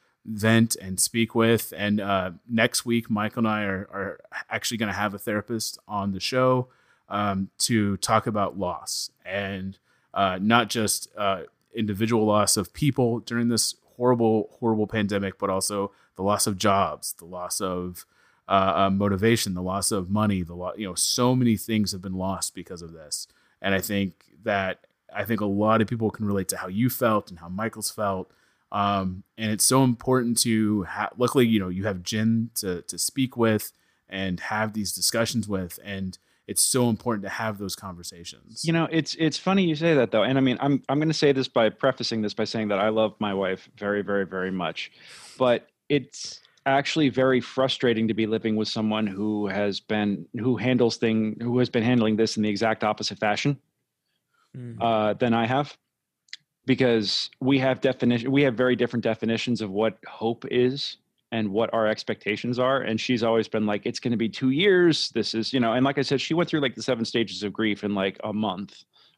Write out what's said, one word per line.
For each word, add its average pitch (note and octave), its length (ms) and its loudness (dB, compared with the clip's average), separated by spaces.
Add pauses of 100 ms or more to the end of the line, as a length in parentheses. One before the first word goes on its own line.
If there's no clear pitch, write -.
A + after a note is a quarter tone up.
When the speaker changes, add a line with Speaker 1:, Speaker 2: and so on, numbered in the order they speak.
(260)
Speaker 1:
vent A2+ 500 4
and F#2 240 -8
speak A2+ 360 0
with. A2+ 420 4
And, G#2 240 0
uh, F#2+ 300 0 (180)
next A#2+ 340 2
week, A#2 280 -2
Michael G#2+ 300 -2
and A2+ 60 2
I G#2+ 180 0
are, G2 280 -4
are G2 260 -6 (300)
actually A2+ 280 -4
gonna G#2+ 140 -2
have G2 220 -2
a G2+ 60 -10
therapist A2 580 -4 (100)
on G2+ 260 -2
the F#2+ 60 -6
show, B2+ 500 2 (400)
um, G2+ 500 -2
to G#2 380 2
talk A2 280 2
about G#2 320 -2
loss - 540 -6 (120)
and, F#2+ 540 -6 (380)
uh, F#2+ 260 2
not A2+ 280 4
just, - 460 -2
uh, G2 260 -2 (340)
individual A2 500 2
loss G#2 320 4
of G2 160 -4
people B2 460 0
during A#2+ 300 -2
this - 260 0 (220)
horrible, A#2 520 4 (100)
horrible A2 280 2
pandemic, G2+ 500 -2
but G2 140 -2
also G2 400 -2 (240)
the F#2 80 -4
loss G2+ 240 2
of G2+ 100 -2
jobs, F#2+ 640 2
the E2+ 60 -20
loss F2 360 -8
of, F2+ 460 -6 (400)
uh, G2 280 4
uh, G2 140 4
motivation, G2+ 640 2
the F2+ 80 -6
loss F#2 300 -2
of F#2 180 -2
money, G2+ 320 2
the F2 140 -8
lo-, F2+ 200 -6
you G#2 120 -6
know, F2+ 80 -8
so B2+ 400 2
many A#2+ 200 2
things G#2 360 -2
have F#2+ 100 -10
been F#2+ 140 -8
lost F#2 400 -4
because F2+ 260 -14
of E2 120 -16
this. D#2 340 -12 (340)
And G2 140 0
I F#2+ 40 0
think G2 460 -4 (180)
that, G2 440 -2 (280)
I G2+ 100 -4
think G#2 160 -2
a G#2+ 40 0
lot G#2 340 2
of G#2+ 80 2
people A2 220 -2
can A2 160 -6
relate G2+ 220 -2
to F#2 100 -8
how F#2+ 100 -10
you A2 220 0
felt A2 400 0
and F2+ 80 -16
how E2+ 100 -16
Michael's G#2+ 440 -6
felt. G2 400 -4 (400)
Um, G2 520 -2 (140)
and A2 140 -2
it's G#2+ 120 0
so C3 200 6
important B2 560 2
to G#2+ 460 2
ha-, G#2 340 -4
luckily, B2 260 4
you A2+ 140 4
know, F#2 100 -2
you F#2 160 -4
have F#2+ 160 -4
Jen A2+ 540 0
to, F2+ 260 -4
to - 160 -12
speak B2+ 400 -2
with A2 360 2 (360)
and F#2+ 300 -4
have G#2+ 340 -4
these G#2 180 -4
discussions A2 560 -2
with, F#2+ 360 -6
and F#2+ 340 -8 (300)
it's - 160 -2
so B2 260 2
important A2 360 -2
to G2 40 -8
have G#2+ 300 -6
those G2 160 -8
conversations. F2 920 -14
Speaker 2:
You E3 80 2
know, E3 160 2
it's, D#3+ 300 -2
it's D#3+ 180 0
funny F#3+ 280 2
you D#3+ 100 2
say E3 180 2
that, A#2+ 160 4
though. G#2+ 140 2
And B2+ 120 2
I C3+ 60 4
mean, B2+ 180 2
I'm, C#3 300 0
I'm C3+ 100 2
gonna D#3 140 2
say D3 180 4
this C3 160 0
by A2+ 220 2
prefacing A#2 540 -2
this G#2 100 -4
by A2+ 120 -2
saying A2 240 -4
that G2+ 100 0
I G#2 100 2
love A2 300 2
my G#2 160 -2
wife F#2+ 420 -4
very, G2+ 240 -2
very, G2+ 240 -2
very F#2 240 -4
much, F2 420 -6 (460)
but A#2+ 320 2 (200)
it's - 520 -4 (240)
actually C#3 440 2
very C3 300 4
frustrating A#2+ 680 0
to G#2+ 80 0
be A2 100 0
living A2 300 -2
with G#2+ 120 0
someone G#2+ 380 -2
who G#2 400 -2
has G2+ 340 -2
been, G#2 460 -2 (140)
who A#2+ 180 2
handles A#2+ 400 2
thing-, A2 420 0
who A#2+ 200 0
has A#2+ 100 2
been A#2 140 0
handling A2+ 320 4
this A2 200 0
in A2 60 0
the G#2+ 80 0
exact A2 340 -2
opposite G#2+ 360 -2
fashion, A2 400 0 (960)
Speaker 3:
Mm. A#2+ 240 -12
Speaker 2:
uh, A2 340 2
than A#2 200 2
I A#2 140 2
have, C#3 280 -2 (920)
because A#2+ 640 2 (100)
we C3+ 160 2
have C3 240 0
definition, B2 500 0
we C#3 120 4
have C3 100 2
very B2 220 2
different A#2 280 -2
definitions A2+ 580 -2
of G2+ 100 -6
what G#2+ 260 0 (100)
hope - 440 -6
is B2+ 460 0 (340)
and A2 180 -2
what G#2 240 0
our A2 140 2
expectations A2 720 -2
are. C3 200 2
And A2 220 -2
she's A#2+ 220 0
always A2+ 240 2
been A2 180 -2
like, G#2 220 -2
"It's A#2+ 120 -6
gonna A#2+ 160 -2
be A2+ 140 0
two C3 220 0
years. F3 580 4
This - 240 -2
is," A2 200 -2
you C3+ 60 2
know, A2+ 140 2
and B2+ 100 2
like C#3 140 0
I C#3 60 0
said, C3 180 0
she - 140 -2
went E3+ 160 0
through, D#3+ 80 2
like, C3+ 160 -2
the A2+ 80 -10
seven A#2 200 0
stages G2 380 -2
of G#2 100 -4
grief G#2+ 320 0
in, G#2 120 -2
like, G2 280 -2
a G#2+ 80 -6
month G2+ 520 -6 (340)